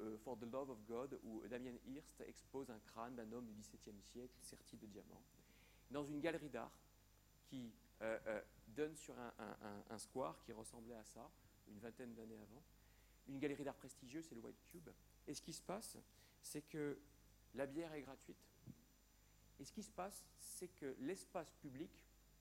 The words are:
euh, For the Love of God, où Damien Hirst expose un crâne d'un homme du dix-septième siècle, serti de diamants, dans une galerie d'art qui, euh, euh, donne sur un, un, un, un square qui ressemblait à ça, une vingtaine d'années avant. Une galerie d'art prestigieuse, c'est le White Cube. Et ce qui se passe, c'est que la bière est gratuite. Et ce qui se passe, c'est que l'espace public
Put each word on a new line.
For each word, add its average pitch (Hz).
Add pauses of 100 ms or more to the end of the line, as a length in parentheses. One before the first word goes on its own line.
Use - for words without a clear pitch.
euh, 110
For 123
the 107
Love 131
of 107
God, 123
où 110
Damien 123 (100)
Hirst -
expose -
un 110
crâne 120
d'un 110
homme 120
du 110
dix-septième 104
siècle, -
serti -
de 110
diamants, 95 (680)
dans 143
une 147
galerie 151
d'art 120 (680)
qui, 123 (300)
euh, 110
euh, 107 (260)
donne 151
sur 127
un, 120
un, 104
un, 104
un 113
square 147
qui -
ressemblait 113
à 110
ça, 123 (360)
une 104
vingtaine 117
d'années 110
avant. 110 (640)
Une 135
galerie 143
d'art 135
prestigieuse, 135
c'est 120
le 113
White 117
Cube. - (360)
Et 151
ce -
qui 165
se -
passe, - (440)
c'est -
que 147 (560)
la 131
bière 156
est 147
gratuite. 131 (1200)
Et 139
ce -
qui 208
se -
passe, 190 (120)
c'est -
que 135
l'espace 165
public 143 (500)